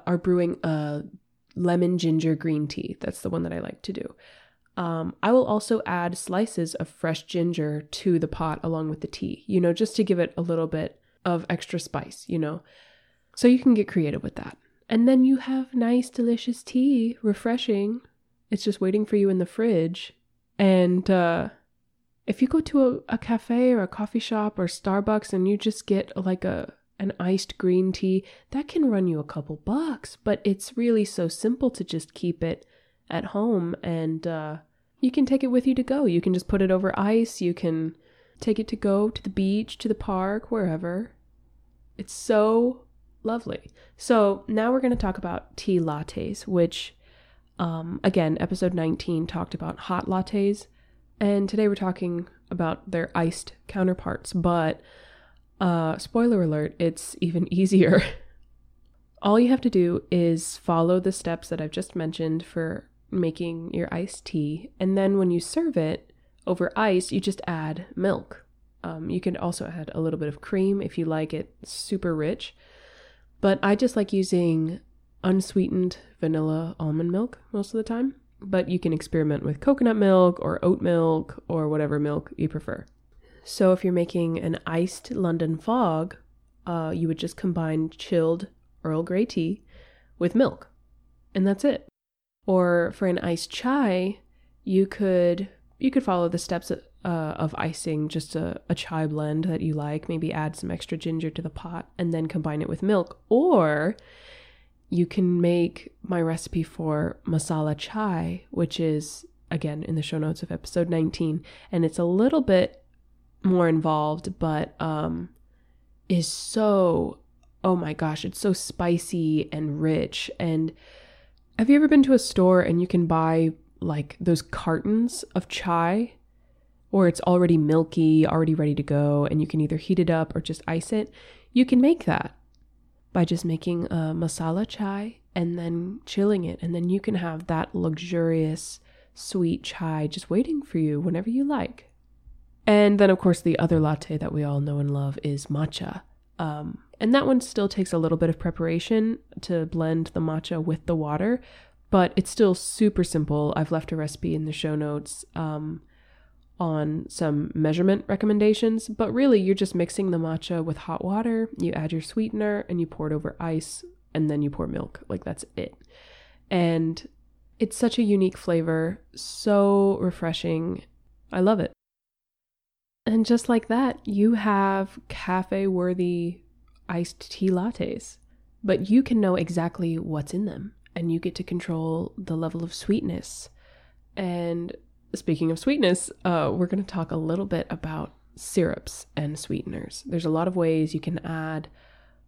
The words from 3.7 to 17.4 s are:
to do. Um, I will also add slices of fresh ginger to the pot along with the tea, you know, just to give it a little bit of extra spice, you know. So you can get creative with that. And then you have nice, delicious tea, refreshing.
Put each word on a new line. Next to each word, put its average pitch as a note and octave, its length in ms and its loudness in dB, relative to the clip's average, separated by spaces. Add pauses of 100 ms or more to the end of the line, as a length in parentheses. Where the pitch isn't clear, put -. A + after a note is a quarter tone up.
to F#3+ 100 -8
do. - 220 -12 (640)
Um, E3 460 -6
I G3+ 80 2
will B3+ 140 6
also G#3+ 420 0
add F3 300 -2
slices F3+ 580 -4
of E3 120 -6
fresh - 360 -6
ginger E3 580 -2
to E3+ 380 0
the D#3 80 0
pot D#3 340 -4
along D#3+ 280 -4
with D#3 120 -8
the - 60 -8
tea, - 400 -10
you F#3+ 120 2
know, E3+ 140 4
just G#3+ 220 0
to A3 80 2
give F#3 160 2
it E3+ 180 -2
a E3+ 40 -2
little E3 260 -2
bit - 340 -6 (240)
of F3 240 0
extra F3 300 -4
spice, - 480 -10
you F3 100 -2
know. D#3 240 -4 (760)
So - 120 4
you B3 100 8
can B3 160 4
get G#3 140 2
creative D#3 340 -2
with - 140 -8
that. - 200 -12 (320)
And A#3 200 4
then B3+ 180 8
you C4 120 6
have C4 360 -4
nice, B3 380 2
delicious A#3 500 -2
tea, B3+ 600 2
refreshing. A3 800 0 (500)